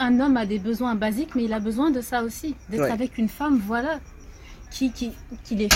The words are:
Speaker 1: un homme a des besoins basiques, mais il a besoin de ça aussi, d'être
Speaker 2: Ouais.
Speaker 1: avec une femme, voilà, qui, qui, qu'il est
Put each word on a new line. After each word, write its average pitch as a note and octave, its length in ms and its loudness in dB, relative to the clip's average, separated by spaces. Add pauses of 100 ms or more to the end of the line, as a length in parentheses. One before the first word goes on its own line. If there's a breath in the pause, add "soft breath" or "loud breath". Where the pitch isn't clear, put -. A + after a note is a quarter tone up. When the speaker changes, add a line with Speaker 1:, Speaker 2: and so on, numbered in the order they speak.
Speaker 1:
un B3 200 4
homme C4+ 160 6
a A3+ 100 0
des G#3 120 0
besoins A3+ 360 0
basiques, G#3+ 400 0
mais A#3+ 100 2
il A3 80 0
a A3 80 0
besoin A3+ 300 2
de B3+ 100 2
ça A#3+ 240 -2
aussi, C4 300 -6 (140)
d'être A3 140 0
Speaker 2:
Ouais. C4+ 80 4
Speaker 1:
avec B3 280 -2
une A3 100 2
femme, C#4+ 360 2
voilà, A#3+ 360 -2 (720 soft breath)
qui, C4 220 0
qui, A#3 200 -6 (320)
qu'il G#3+ 180 0
est G#3 140 6